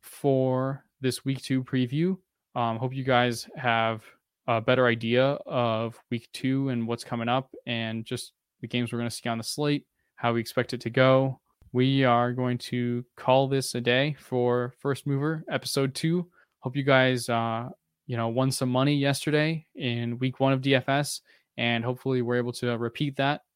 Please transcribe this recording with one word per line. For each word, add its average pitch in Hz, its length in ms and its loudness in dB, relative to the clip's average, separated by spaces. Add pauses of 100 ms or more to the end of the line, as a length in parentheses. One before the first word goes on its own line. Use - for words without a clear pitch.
for 131 800 0 (160)
this 131 240 -2
week 135 160 -2
two 131 240 -2
preview. 143 540 0 (360)
Um, 117 220 -2
hope 127 180 -4
you 135 80 -8
guys 123 540 2
have 113 480 0 (420)
a 117 140 2
better 127 260 4
idea 120 600 2
of 117 520 -2 (120)
week 117 240 -6
two 135 340 -2
and 120 180 -2
what's 117 160 -4
coming 117 280 -4
up 131 240 -2 (100)
and 113 400 -6
just - 280 -10 (280)
the 120 80 -12
games 120 240 -2
we're 120 60 -4
gonna 117 120 -4
see - 200 -10
on 113 80 -2
the 113 60 -8
slate, 147 420 -4 (300)
how 120 180 0
we 120 60 0
expect 117 340 -4
it 120 80 -8
to 117 80 -4
go. 131 500 4 (320)
We 135 320 2
are 120 300 4
going 123 240 -2
to 120 440 -4 (140)
call 131 320 4
this 135 260 -2
a 127 60 -2
day 127 380 2
for 123 600 0
First - 280 -4
Mover 147 440 -2
episode 139 440 -2
two. 170 340 -2 (320)
Hope 127 160 -6
you 139 80 -2
guys, 131 460 4
uh, 117 400 -2 (360)
you 123 120 -4
know, 117 100 -2
won 131 220 0
some 127 180 -2
money 131 260 2
yesterday 151 720 0 (100)
in 120 420 -4
week 131 220 -2
one 135 120 4
of 135 80 0
D 135 140 2
F 127 160 0
S, 143 320 -2 (340)
and 117 260 0
hopefully 127 380 -2
we're 120 160 0
able 123 160 -2
to 120 240 -2
repeat 120 400 -4
that 139 280 0 (120)